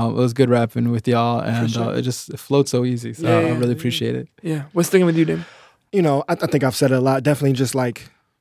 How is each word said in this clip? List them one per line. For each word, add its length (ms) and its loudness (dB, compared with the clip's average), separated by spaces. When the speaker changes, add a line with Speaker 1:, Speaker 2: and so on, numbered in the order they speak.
Speaker 1:
Um, 80 0
it 100 -4
was 120 2
good 160 2
rapping 420 0
with 160 -2
y'all, 340 0
Speaker 2:
For 60 -4
Speaker 1:
and, 240 -2
Speaker 2:
sure. 140 -2
Speaker 1:
uh, 120 -4
it 60 -2
just, 260 -6
it 100 -12
flowed 300 2
so 160 -2
easy. 280 -6
So 140 -6
Speaker 2:
Yeah, 100 4
Speaker 1:
I 40 4
Speaker 2:
yeah, 60 0
Speaker 1:
really 120 0
Speaker 2:
yeah. 20 0
Speaker 1:
appreciate 440 -4
it. 120 -8
Speaker 2:
Yeah. 200 -4
What's 160 0
sticking 180 4
with 100 2
you, 80 4
Dave? 200 -4
Speaker 3:
You 120 2
know, 260 2
I, 40 2
I 140 -4
think 160 0
I've 120 0
said 160 2
it 40 2
a 60 2
lot. 220 2
Definitely 300 2
just, 200 -2
like, 360 -4